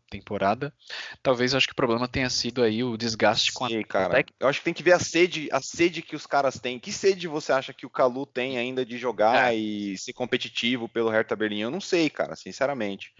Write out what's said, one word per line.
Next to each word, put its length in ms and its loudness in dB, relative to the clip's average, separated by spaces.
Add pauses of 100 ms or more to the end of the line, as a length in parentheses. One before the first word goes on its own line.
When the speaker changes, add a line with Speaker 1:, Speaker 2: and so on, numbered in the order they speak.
(100)
Speaker 1:
temporada. 640 -2 (500)
Talvez 300 2
eu 40 2
acho 100 2
que 60 -4
o 40 -18
problema 300 2
tenha 220 -2
sido 340 -2
aí 220 2
o 140 -4
desgaste 520 2
com 140 -6
a 40 0
Speaker 2:
Sim, 140 -2
cara. 340 0
Speaker 1:
tec- 220 2
Speaker 2:
Eu 80 0
acho 120 2
que 60 -8
tem 100 -2
que 80 -12
ver 100 8
a 60 8
sede, 520 0
a 120 0
sede 400 0
que 120 -14
os 120 -10
caras 320 0
têm. 200 -6
Que 140 -12
sede 340 2
você 240 -4
acha 220 0
que 140 -16
o 40 -12
Kalu 360 2
tem 320 -4
ainda 260 -2
de 140 -10
jogar 560 4
Speaker 1:
É. 20 0
Speaker 2:
e 400 -4
ser 160 -10
competitivo 760 -2
pelo 240 0
Hertha 240 2
Berlim? 260 -2
Eu 100 -2
não 100 -6
sei, 300 0
cara, 260 -6
sinceramente. 840 -4